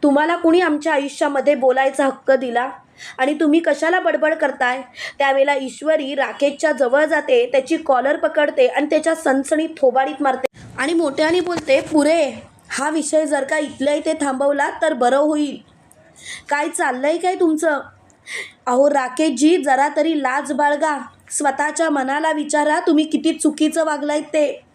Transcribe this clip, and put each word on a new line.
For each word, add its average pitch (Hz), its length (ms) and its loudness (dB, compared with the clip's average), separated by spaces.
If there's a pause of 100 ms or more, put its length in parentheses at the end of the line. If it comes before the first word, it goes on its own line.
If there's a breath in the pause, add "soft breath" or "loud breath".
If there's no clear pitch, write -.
तुम्हाला 302 340 2
कुणी 339 240 4
आमच्या 311 320 0
आयुष्यामध्ये 285 600 0
बोलायचा 269 520 0
हक्क 262 240 -4
दिला 254 400 0 (480 loud breath)
आणि 277 160 0
तुम्ही 311 260 2
कशाला 330 400 0
बडबड 311 340 0
करताय?" 269 480 -2 (360 loud breath)
त्यावेळेला 277 360 2
ईश्वरी 277 600 -2
राकेशच्या 285 580 -2
जवळ 262 320 2
जाते, 285 420 2
त्याची 262 300 0
कॉलर 269 400 0
पकडते 302 500 2
आणि 254 200 0
त्याच्या 311 280 0
सणसणीत 302 640 0
थोबाडीत 269 460 0
मारते 262 240 -2 (320 loud breath)
आणि 285 160 -2
मोठ्याने 320 460 0
बोलते, 320 400 0
"पुरे, 302 520 2 (380)
हा 285 200 -4
विषय 311 340 0
जर 277 200 -2
का 311 140 -2
इथल्या 294 360 -2
इथे 311 260 -2
थांबवला 285 500 0 (120)
तर 320 100 2
बरं 247 240 2
होईल. 294 420 0 (920 loud breath)
काय 294 200 -2
चाललंय 285 480 -2
काय 359 180 -2
तुमचं? 320 460 0 (840 loud breath)
अहो 262 240 4
राकेशजी, 285 720 2
जरा 277 340 2
तरी 311 260 0
लाज 269 300 -2
बाळगा, 294 460 0 (320)
स्वतःच्या 294 600 -2
मनाला 285 420 -2
विचारा 302 480 0
तुम्ही 311 240 2
किती 311 280 -2
चुकीचं 311 520 0
वागलायत 294 380 -2
ते." 302 420 -2 (100)